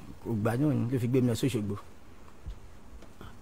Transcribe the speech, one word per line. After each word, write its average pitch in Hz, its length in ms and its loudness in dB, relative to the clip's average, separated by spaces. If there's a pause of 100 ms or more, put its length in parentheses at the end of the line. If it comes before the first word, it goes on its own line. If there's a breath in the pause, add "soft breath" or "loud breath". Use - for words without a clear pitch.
(240)
kò - 80 -2
gbà 110 240 4
náà 147 180 4
ni, 113 180 4
ló 131 80 4
fi 123 80 2
gbé 127 120 6
mi 123 100 8
lọ 113 40 4
sí 135 120 2
Òṣogbo. 107 300 0 (1700)